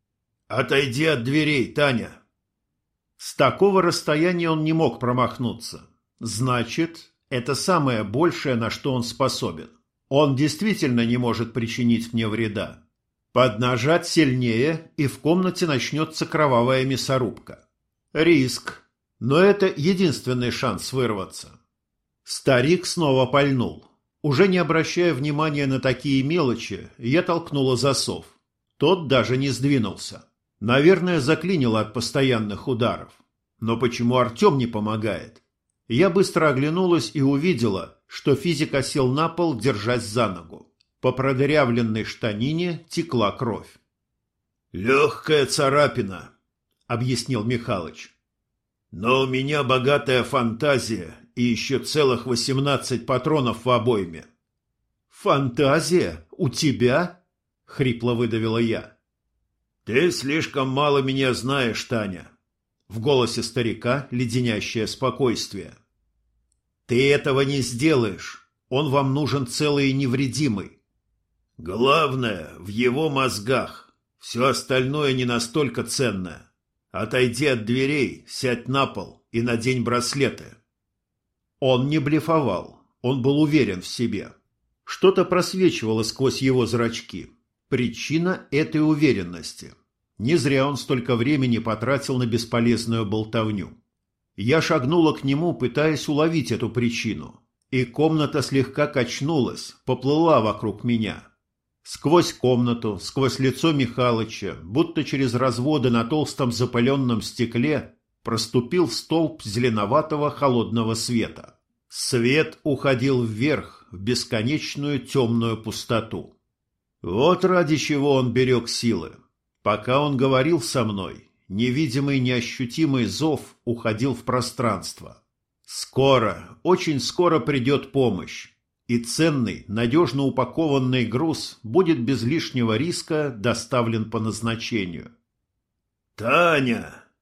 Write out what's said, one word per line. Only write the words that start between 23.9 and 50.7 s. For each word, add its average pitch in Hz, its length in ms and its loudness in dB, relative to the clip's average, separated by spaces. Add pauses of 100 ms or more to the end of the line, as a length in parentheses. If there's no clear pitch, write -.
Уже 151 260 4
не 185 100 2
обращая 160 560 0
внимания 147 520 -2
на 131 140 0
такие 135 420 0
мелочи, 131 760 -2
я 131 240 2
толкнула 143 540 0
засов. 120 500 -2 (520)
Тот 160 300 2
даже 123 280 2
не 135 140 0
сдвинулся. 117 760 -2 (360)
Наверное, 160 600 4
заклинило 139 600 2
от 107 120 -4
постоянных 117 760 -2
ударов. 107 440 -2 (480)
Но 113 160 0
почему 120 400 0
Артём 127 420 4
не 123 80 0
помогает? 107 760 -6 (460)
Я 156 220 4
быстро 175 380 2
оглянулась 156 640 0
и 147 80 0
увидела, 135 840 0
что - 280 0
физик 156 400 -2
осел 131 340 0
на 147 200 0
пол, 165 280 0
держась 110 480 -2
за 107 240 0
ногу. - 460 -12 (260)
По - 120 2
продырявленной 127 920 2
штанине 147 840 -4
текла 120 420 0
кровь. 104 380 -6 (1040)
«Лёгкая 139 760 2
царапина», 123 840 0 (560)
объяснил 120 560 -2
Михалыч. 117 680 -4 (800)
«Но 123 320 2
у 135 40 2
меня 135 360 -2
богатая 131 640 2
фантазия 113 880 -2 (220)